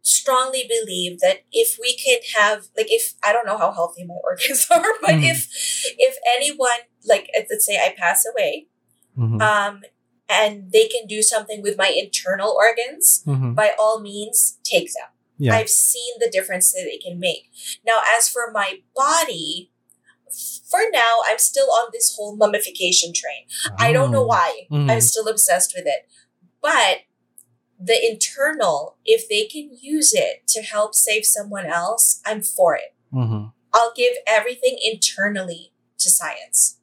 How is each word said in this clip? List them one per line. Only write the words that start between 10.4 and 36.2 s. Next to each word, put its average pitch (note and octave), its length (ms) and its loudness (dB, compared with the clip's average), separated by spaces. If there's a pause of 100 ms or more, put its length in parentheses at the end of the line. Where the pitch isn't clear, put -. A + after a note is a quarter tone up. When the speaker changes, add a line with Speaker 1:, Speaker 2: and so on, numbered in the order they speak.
Speaker 1:
they A3 160 6
can A3+ 220 -6
do G#3+ 140 -6
something G#3+ 400 0
with G3+ 140 -2
my G3 120 2
internal F#3+ 680 -2
organs, A#3 680 2
Speaker 2:
Mm-hmm. C3 280 -2
Speaker 1:
by G#3 240 4
all G#3+ 220 2
means, G#3 640 -4
take F3 300 0
them. - 140 -12 (280)
Speaker 2:
Yeah. B2+ 200 2
Speaker 1:
I've - 140 2
seen - 480 0
the A#3 120 0
difference F#3 420 0
that F#3 120 -6
they - 140 -10
can F3 200 -12
make. F3 320 -6 (340)
Now, A3 160 2 (160)
as A#3 120 2
for A#3 240 -4
my G3 280 -4 (140)
body, A3+ 760 -2 (1000)
for F4+ 100 0 (120)
now, A#3 340 2
I'm - 120 -2
still - 320 2
on A#3 220 2
this - 240 -2
whole G#3 200 -10
mummification F3+ 760 0
train. C#3+ 340 -8 (320)
I A#3 140 4
don't B3+ 200 2
know - 100 2
Speaker 2:
Oh. - 40 2
Speaker 1:
why. G3 440 0
Speaker 2:
Mm-hmm. D3 200 2
Speaker 1:
I'm A3+ 100 2
still A3 280 2
obsessed F#3+ 460 0
with F3+ 120 -8
it. C#3+ 220 -4 (540)
But B3+ 360 2 (840)
the G3+ 160 2
internal, A3 1120 -2
if A3+ 160 4
they G#3+ 240 -2
can D4 240 -16
use C#4+ 400 0
it - 400 -2
to A3 80 -2
help G#3+ 320 -4
save G#3+ 320 0
someone G3+ 400 -2
else, E3+ 640 0
I'm G#3+ 160 -4
for E3+ 320 2
it. - 160 -12 (160)
Speaker 2:
Mm-hmm. A2 480 -4 (160)
Speaker 1:
I'll A#3 240 2
give B3 160 2 (160)
everything A#3+ 560 0
internally G3 880 -4 (240)
to - 160 0
science. - 720 -2